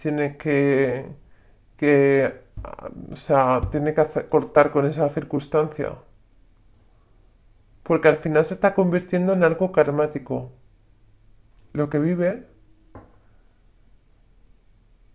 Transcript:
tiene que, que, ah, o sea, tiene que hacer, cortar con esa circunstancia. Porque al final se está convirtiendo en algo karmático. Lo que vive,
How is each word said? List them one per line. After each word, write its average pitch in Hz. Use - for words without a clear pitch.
tiene 147
que, 139
que, 139
ah, -
o -
sea, 127
tiene 151
que 156
hacer, -
cortar 143
con 139
esa 151
circunstancia. -
Porque 160
al 151
final 156
se 180
está 196
convirtiendo 180
en 180
algo 165
karmático. 143
Lo 147
que 147
vive, 175